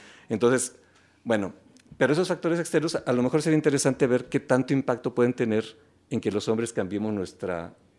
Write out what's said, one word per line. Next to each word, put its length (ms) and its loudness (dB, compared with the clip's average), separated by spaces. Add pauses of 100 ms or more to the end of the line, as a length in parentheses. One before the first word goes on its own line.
(300)
Entonces, 460 2 (480)
bueno, 300 -2 (440)
pero 160 4
esos 140 0
factores 320 -2
externos, 360 -2
a 160 -2
lo 120 2
mejor 180 0
sería 160 2
interesante 480 2
ver 240 0
qué 100 0
tanto 320 0
impacto 440 -2
pueden 180 4
tener 440 -2 (340)
en 100 -2
que 100 -2
los 160 -2
hombres 260 -2
cambiemos 380 -4
nuestra, 640 -6 (240)